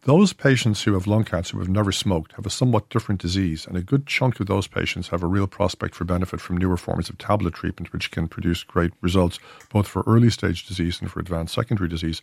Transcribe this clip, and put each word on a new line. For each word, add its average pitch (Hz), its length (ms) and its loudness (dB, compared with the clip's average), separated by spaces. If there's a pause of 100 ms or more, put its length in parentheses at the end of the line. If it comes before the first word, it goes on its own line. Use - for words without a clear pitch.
Those 180 280 6
patients 120 500 2
who 104 120 4
have 92 120 0
lung 107 160 4
cancer 90 300 -2
who 104 60 -6
have 90 100 -4
never 98 240 2
smoked 87 400 -2
have 104 120 -12
a 101 40 -4
somewhat 117 400 0
different 107 320 -2
disease, 87 440 -2
and 90 120 -8
a 90 40 -2
good 139 240 0
chunk - 360 -2
of 98 60 -4
those 101 200 0
patients 90 400 -4
have 90 160 -4
a 85 40 0
real 98 200 2
prospect - 480 -4
for - 80 -8
benefit 90 380 -2
from - 160 -6
newer 90 180 2
forms 87 340 -4
of - 80 -16
tablet 87 360 -2
treatment, 85 400 -8
which - 180 -6
can 82 160 -4
produce - 380 -2
great 87 340 0
results, 90 400 2 (320)
both 104 160 2
for 95 180 -4
early 117 240 6
stage 90 380 -2
disease 87 320 -2
and 90 100 -6
for 87 120 -8
advanced 82 320 -6
secondary 110 340 -2
disease. 82 360 -4